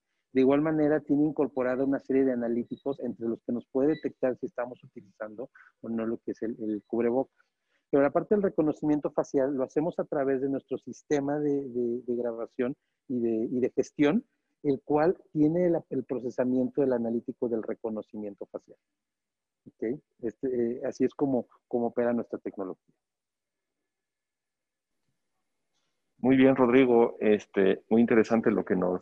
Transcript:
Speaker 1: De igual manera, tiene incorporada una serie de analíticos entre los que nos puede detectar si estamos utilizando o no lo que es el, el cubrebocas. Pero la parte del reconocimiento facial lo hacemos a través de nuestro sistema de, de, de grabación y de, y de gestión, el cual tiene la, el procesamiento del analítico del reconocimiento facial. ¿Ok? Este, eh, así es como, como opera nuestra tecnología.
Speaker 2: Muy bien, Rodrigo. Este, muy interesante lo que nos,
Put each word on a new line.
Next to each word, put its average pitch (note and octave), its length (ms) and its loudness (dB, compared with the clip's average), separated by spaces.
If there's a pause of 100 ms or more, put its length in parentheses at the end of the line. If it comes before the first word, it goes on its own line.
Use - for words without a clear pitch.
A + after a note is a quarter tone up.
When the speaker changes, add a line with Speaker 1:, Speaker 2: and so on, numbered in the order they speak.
(380)
Speaker 1:
De C3 40 4
igual C#3 200 4
manera, D#3 380 2
tiene D3 260 0
incorporada C3 580 -2
una C#3 140 0
serie C3+ 260 0
de C3 80 2
analíticos A#2+ 680 -4
entre A#2 280 -8
los A2+ 140 -6
que A#2+ 120 -6
nos A#2 120 -6
puede C#3+ 300 0
detectar C3 420 -6
si - 80 -12
estamos A#2+ 380 -10
utilizando A2 640 -16 (320)
o A2+ 80 -12
no A2+ 160 -4
lo A2+ 140 -4
que G#2+ 140 -8
es - 100 -12
el, A#2 160 -6
el G#2+ 260 -6
cubrebocas. A#2+ 580 -2 (460)
Pero C#3 140 4
la C#3 80 2
parte E3+ 240 0
del G3+ 80 2
reconocimiento D3+ 680 0
facial C#3+ 460 0
lo C3 80 0
hacemos D#3 340 -4
a F3+ 60 -2
través C3+ 380 -2
de C#3 80 -2
nuestro C3 280 -6
sistema C#3+ 640 -4
de, C#3+ 300 -2
de, A#2+ 360 -2
de B2 100 -2
grabación A#2+ 600 -4 (320)
y B2 120 -4
de, A2+ 300 0
y B2+ 100 -2
de B2 120 0
gestión, D3+ 540 0 (360)
el C3+ 240 -2
cual F#3 320 2 (160)
tiene E3 380 2
la, E3 180 0
el C3 140 -4
procesamiento B2+ 800 -2
del C3+ 120 2
analítico A#2 560 -4
del A2+ 140 -2
reconocimiento G#2+ 800 -10
facial. - 320 -16 (920)
¿Ok? B2+ 300 -8 (220)
Este, A#2+ 280 -8
eh, A#2+ 360 -4
así B2+ 180 -4
es B2 120 0
como, C3+ 320 -2 (200)
como A#2+ 200 -2
opera A#2+ 260 -2
nuestra G#2+ 240 -6
tecnología. - 560 -12 (3250)
Speaker 2:
Muy C3 180 4
bien, C3 180 8
Rodrigo. B2 640 6
Este, G2+ 680 2
muy A2+ 120 4
interesante A2+ 500 4
lo F#2+ 120 0
que G2+ 120 0
nos, F2+ 260 -2